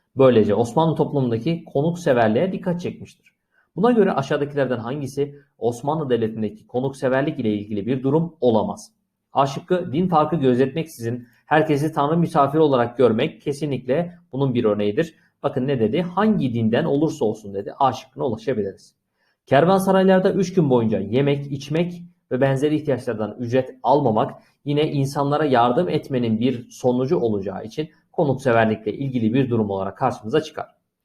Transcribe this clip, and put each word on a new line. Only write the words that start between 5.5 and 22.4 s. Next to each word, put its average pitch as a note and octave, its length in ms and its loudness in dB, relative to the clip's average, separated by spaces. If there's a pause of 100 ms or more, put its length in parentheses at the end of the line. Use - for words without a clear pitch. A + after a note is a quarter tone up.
Osmanlı C#3 520 -4
Devleti'ndeki A2 580 -2
konukseverlik C3+ 720 -2
ile G#2+ 140 0
ilgili G2+ 320 -6
bir B2 180 -2
durum D#3+ 380 0
olamaz? G#2+ 520 0 (400)
A C3+ 120 2
şıkkı, E3+ 480 -4
din F3+ 140 0
farkı D#3 280 2
gözetmeksizin B2+ 920 0 (180)
herkesi D3+ 460 2
Tanrı D3 260 0
misafiri D3+ 440 2
olarak C3 360 2
görmek B2 440 2
kesinlikle C#3 720 -4 (160)
bunun C3+ 220 0
bir A#2+ 100 0
örneğidir. G#2 520 0 (280)
Bakın B2+ 240 -2
ne C#3 120 0
dedi? A2+ 220 0
"Hangi F3+ 520 0
dinden A#2 320 0
olursa D3 400 0
olsun." G#2 280 -4
dedi. G2 260 -8
A C3 140 2
şıkkına - 320 -10
ulaşabiliriz. - 720 -6 (500)
Kervansaraylarda F#3+ 880 4
üç F#3+ 200 -2
gün D#3 160 2
boyunca A2 300 2
yemek, C#3+ 520 -2
içmek D#3+ 520 -4 (280)
ve B2+ 100 -2